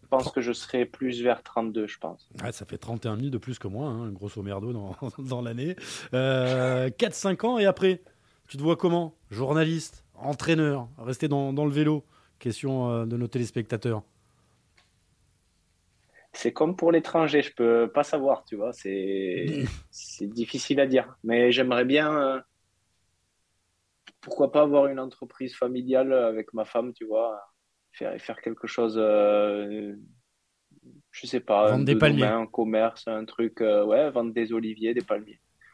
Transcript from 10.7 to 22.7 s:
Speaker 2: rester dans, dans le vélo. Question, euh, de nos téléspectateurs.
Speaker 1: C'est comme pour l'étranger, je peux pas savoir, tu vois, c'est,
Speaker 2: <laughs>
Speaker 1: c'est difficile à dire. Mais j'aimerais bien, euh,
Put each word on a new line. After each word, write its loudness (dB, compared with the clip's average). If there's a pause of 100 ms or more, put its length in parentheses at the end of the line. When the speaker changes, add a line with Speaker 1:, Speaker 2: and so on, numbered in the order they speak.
Speaker 2:
rester -4
dans, 0
dans 0
le 2
vélo. 2 (360)
Question, -2
euh, -2
de -4
nos -2
téléspectateurs. -4 (2250)
Speaker 1:
C'est -4
comme 0
pour 4
l'étranger, 2
je -10
peux 4
pas 2
savoir, 0
tu -10
vois, -4
c'est, -4 (100)
Speaker 2:
<laughs> -20
Speaker 1:
c'est -12
difficile -2
à 4
dire. 2
Mais 4
j'aimerais 2
bien, 2
euh, 0 (1800)